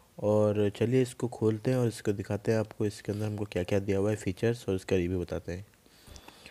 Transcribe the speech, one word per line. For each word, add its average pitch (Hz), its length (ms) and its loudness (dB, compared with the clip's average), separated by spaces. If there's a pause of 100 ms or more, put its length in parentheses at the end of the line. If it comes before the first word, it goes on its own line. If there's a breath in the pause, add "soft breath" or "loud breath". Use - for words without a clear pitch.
(180 loud breath)
और 104 520 4
चलिए 120 320 2
इसको 123 260 -4
खोलते 110 420 0
हैं 127 80 2
और 120 100 4
इसको 107 240 -2
दिखाते 101 400 -2
हैं 110 60 2
आपको, 110 280 -2
इसके - 260 -6
अंदर 104 140 -4
हमको 104 180 -4
क्या-क्या 98 340 0
दिया 98 200 0
हुआ 101 120 2
है, 107 60 0
features, 117 520 -2
और 98 60 2
इसका 95 220 0
review 90 240 0
बताते 85 320 -6
हैं। 95 140 -10 (840 loud breath)